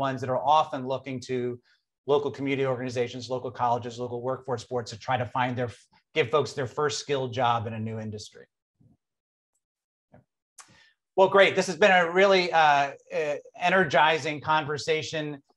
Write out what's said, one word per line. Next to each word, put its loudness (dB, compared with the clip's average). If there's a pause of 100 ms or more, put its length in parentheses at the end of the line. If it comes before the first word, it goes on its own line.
ones -6
that -6
are 0
often 0
looking -6
to -6 (460)
local 2
community -2
organizations, -4
local -6
colleges, -4
local -8
workforce -6
boards -6
to -14
try -4
to -4
find -4
their, -4 (420)
give 0
folks 0
their -6
first -4
skilled -4
job 0
in -8
a -8
new -8
industry. -12 (2750)
Well, 6
great. 6
This 2
has -6
been 6
a 4
really, 4
uh, 4 (200)
uh, -2 (200)
energizing 2
conversation. -2 (160)